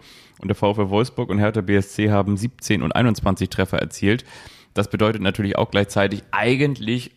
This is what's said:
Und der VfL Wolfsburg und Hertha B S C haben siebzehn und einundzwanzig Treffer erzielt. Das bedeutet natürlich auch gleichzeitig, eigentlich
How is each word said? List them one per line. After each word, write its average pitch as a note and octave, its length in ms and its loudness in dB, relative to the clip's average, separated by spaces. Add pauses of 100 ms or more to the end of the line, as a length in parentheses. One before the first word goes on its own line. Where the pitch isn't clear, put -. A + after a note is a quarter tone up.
(400)
Und - 80 -8
der G2+ 80 0
VfL G#2 340 0
Wolfsburg A2 400 -2
und G2 100 0
Hertha G#2+ 220 2
B G2+ 140 0
S G2 180 0
C G#2+ 180 2
haben G2+ 240 2
siebzehn G#2 460 -2
und E2 120 -2
einundzwanzig G2+ 560 0
Treffer - 280 -2
erzielt. - 480 -2 (480)
Das G#2 160 -2
bedeutet G#2+ 320 0
natürlich G2 360 0
auch - 140 0
gleichzeitig, G2+ 600 0
eigentlich A#2+ 840 -2